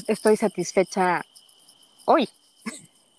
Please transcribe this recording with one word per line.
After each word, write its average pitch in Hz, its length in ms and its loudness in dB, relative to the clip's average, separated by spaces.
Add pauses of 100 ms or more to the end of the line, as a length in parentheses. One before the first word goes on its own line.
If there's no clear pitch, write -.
estoy 214 280 2
satisfecha 180 880 -2 (840)
hoy. 262 220 2 (920)